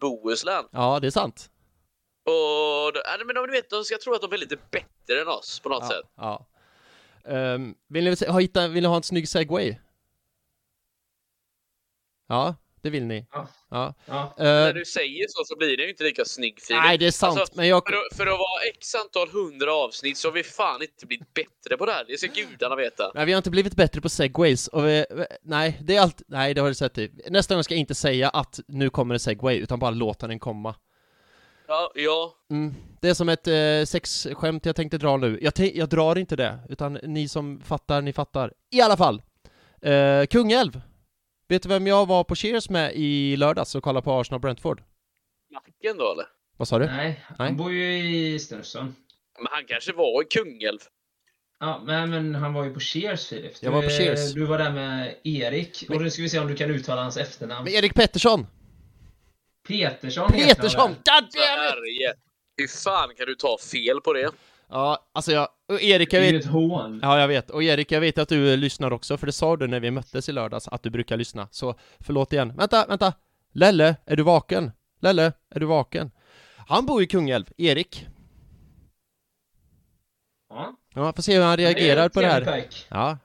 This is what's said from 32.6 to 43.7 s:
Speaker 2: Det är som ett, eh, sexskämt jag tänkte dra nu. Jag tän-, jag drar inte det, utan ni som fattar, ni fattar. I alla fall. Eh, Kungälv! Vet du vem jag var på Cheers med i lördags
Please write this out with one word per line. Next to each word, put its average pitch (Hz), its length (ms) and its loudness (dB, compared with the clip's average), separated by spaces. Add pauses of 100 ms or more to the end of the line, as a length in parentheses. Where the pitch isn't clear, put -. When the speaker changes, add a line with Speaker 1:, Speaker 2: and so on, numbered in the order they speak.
Speaker 2:
Det 175 80 2
är 180 40 4
som 170 160 0
ett, 165 180 -2
eh, 151 380 2
sexskämt - 800 -4
jag 165 100 0
tänkte 160 220 -4
dra 143 200 2
nu. 120 240 0
Jag 151 120 2
tän-, 190 220 2
jag 160 140 -2
drar 160 280 4
inte 175 180 -4
det, 120 240 -2 (100)
utan 143 240 -6 (100)
ni 151 240 -4
som 143 340 -8
fattar, 143 400 -2
ni 143 120 -4
fattar. 135 400 -4 (180)
I 247 100 8
alla 208 160 8
fall. 147 240 4 (600)
Eh, 139 440 4
Kungälv! 220 560 4 (680)
Vet 180 140 2
du 180 60 -6
vem 190 180 2
jag 196 180 6
var 180 180 4
på 180 120 -4
Cheers 220 340 -2
med 165 260 0
i 143 420 0
lördags 147 380 2